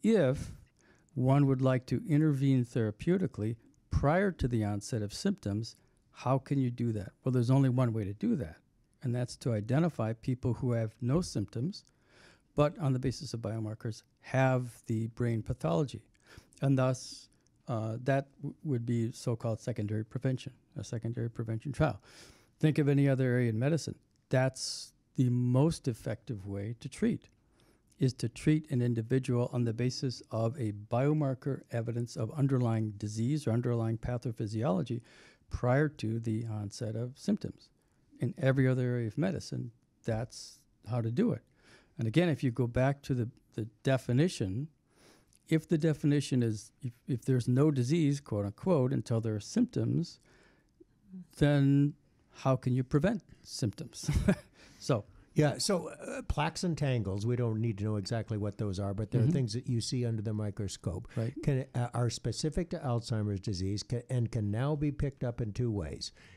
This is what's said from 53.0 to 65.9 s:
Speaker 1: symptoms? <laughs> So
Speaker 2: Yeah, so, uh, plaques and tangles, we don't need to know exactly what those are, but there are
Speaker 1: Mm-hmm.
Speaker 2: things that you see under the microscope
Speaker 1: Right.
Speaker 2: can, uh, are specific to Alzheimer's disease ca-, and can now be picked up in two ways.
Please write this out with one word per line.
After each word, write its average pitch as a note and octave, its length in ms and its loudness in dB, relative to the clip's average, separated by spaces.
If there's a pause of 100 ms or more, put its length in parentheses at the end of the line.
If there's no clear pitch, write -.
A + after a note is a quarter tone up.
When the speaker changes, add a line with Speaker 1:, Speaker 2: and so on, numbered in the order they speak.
Speaker 1:
symptoms? - 640 -6 (160)
<laughs> G3 80 4 (460)
So A#2 260 -2 (300)
Speaker 2:
Yeah, D3+ 220 4
so, F3 300 -2
uh, - 340 -10
plaques D#3+ 400 -2
and E3+ 160 0
tangles, G#2+ 480 0
we A#2+ 80 2
don't A#2 260 0
need A2+ 180 0
to G2+ 60 -2
know G#2+ 120 0
exactly G#2+ 420 -4
what G2+ 180 -4
those G2 220 -2
are, G2+ 160 -2
but G#2 160 -4
there B2+ 100 2
are A#2 40 4
Speaker 1:
Mm-hmm. D3 80 4
Speaker 2:
things B2+ 220 0
that B2 140 -6
you A#2+ 120 0
see A#2+ 260 -2
under A2+ 160 -2
the A2 100 -4
microscope G#2 840 -6
Speaker 1:
Right. A#2 260 -2
Speaker 2:
can, C3+ 320 0
uh, A#2+ 180 -2
are A#2+ 160 0
specific D3+ 600 -4
to F3 80 -6
Alzheimer's A2 600 -2
disease G2 420 -4
ca-, A#2+ 260 -4
and A#2+ 220 0
can G#2 220 -2
now C#3 240 0
be D3 160 0
picked C#3+ 320 -4
up A#2+ 160 -4
in A2 120 -4
two A#2+ 200 0
ways. - 400 -6 (240)